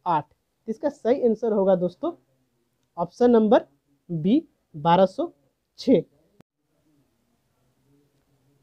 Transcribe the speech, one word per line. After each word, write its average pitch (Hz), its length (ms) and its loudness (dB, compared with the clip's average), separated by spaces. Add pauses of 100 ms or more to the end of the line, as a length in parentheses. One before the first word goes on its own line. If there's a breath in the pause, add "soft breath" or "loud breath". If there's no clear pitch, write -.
आठ। 160 180 -2
तो - 460 -18
इसका 277 220 -6
सही 247 360 -2
answer 220 260 -2
होगा 196 240 0
दोस्तों 180 340 -6 (880)
Option 240 340 -2
number 220 340 2 (440)
बी 180 320 -2 (340)
बारह 170 320 2
सौ 330 240 -8 (480)
छः। 202 220 2 (2500)